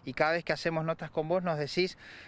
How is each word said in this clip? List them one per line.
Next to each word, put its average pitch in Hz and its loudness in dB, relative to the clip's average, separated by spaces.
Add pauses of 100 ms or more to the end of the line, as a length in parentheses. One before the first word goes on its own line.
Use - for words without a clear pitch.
y 131 -6
cada 156 4
vez 170 0
que 160 0
hacemos 160 0
notas 160 -2
con 156 -2
vos 180 2
nos 170 0
decís 180 0 (300)